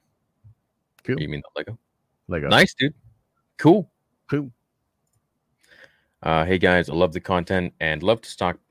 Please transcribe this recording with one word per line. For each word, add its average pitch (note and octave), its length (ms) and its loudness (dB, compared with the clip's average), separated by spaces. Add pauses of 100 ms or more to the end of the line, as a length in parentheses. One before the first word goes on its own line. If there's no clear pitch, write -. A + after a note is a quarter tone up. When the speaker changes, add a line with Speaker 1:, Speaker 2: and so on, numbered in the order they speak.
(1040)
Speaker 1:
Cool. C#3 180 -4
Speaker 2:
You D2+ 80 -6
mean D2 120 -8
the - 180 -14
Lego? A2 180 -12 (500)
Speaker 1:
Lego. D#2+ 200 -6
Speaker 2:
Nice, G#2+ 260 2
dude. C#3 220 -4 (640)
Cool. F3 280 4 (400)
Speaker 1:
Cool. C#3 240 -6 (1700)
Speaker 2:
Uh, D#2+ 220 2
"Hey, F#2 120 2
guys, F2 320 2
I - 40 -6
love E2 200 2
the F2+ 60 -8
content F2+ 600 -2
and D#2 220 -2
love G#2+ 200 2
to - 80 -18
stop, F2+ 280 -4 (140)